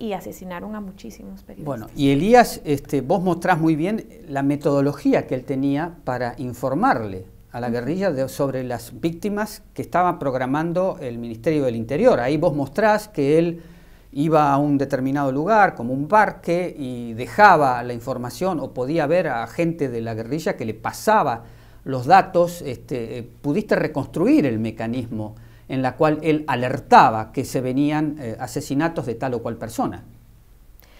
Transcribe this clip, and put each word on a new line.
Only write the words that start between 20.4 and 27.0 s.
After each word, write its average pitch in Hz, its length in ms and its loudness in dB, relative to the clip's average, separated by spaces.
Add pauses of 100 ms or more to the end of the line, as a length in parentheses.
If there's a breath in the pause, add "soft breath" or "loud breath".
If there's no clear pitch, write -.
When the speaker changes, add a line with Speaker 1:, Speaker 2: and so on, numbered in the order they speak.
Speaker 2:
que 135 80 -8
le 110 100 -4
pasaba 143 720 0 (400 loud breath)
los 127 220 -4
datos. 175 560 4
Este, 123 560 -8
eh, 120 40 -8
pudiste 143 520 -2
reconstruir 160 720 2
el 113 120 0
mecanismo 113 760 -6 (340 loud breath)
en 131 120 -2
la 127 160 -2
cual 156 260 2
él 151 260 0
alertaba 123 840 4